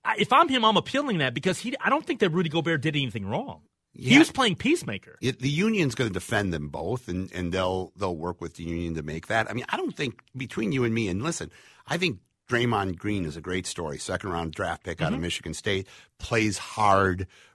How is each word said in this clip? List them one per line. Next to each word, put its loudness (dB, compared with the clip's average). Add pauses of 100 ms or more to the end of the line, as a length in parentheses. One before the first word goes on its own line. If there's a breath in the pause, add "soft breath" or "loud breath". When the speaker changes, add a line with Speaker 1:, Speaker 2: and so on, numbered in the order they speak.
Speaker 1:
I, -2
if 2
I'm 8
him, 4
I'm 6
appealing 0
that 2
because 0
he, -6
I 0
don't 2
think -2
that 4
Rudy 0
Gobert 0
did 0
anything -2
wrong. -6 (320)
He 2
Speaker 2:
Yeah. 12
Speaker 1:
was 8
playing 2
peacemaker. -2
Speaker 2:
It, -2
the 0
union's 2
gonna 0
defend 0
them -4
both, -6
and, -4
and -4
they'll, -2
they'll -2
work -6
with -10
the -12
union -4
to -6
make -8
that. 0
I -6
mean, -6
I -4
don't -4
think, -6 (140)
between -4
you 0
and 0
me, 0
and -2
listen, -6 (360 soft breath)
I -2
think -2 (320)
Draymond 0
Green -2
is -6
a -14
great -4
story. -6
Second -6
round -4
draft -6
pick -6
out 2
of 0
Speaker 1:
Mm-hmm. -4
Speaker 2:
Michigan -6
State, -2 (300 loud breath)
plays 0
hard, 4 (280 soft breath)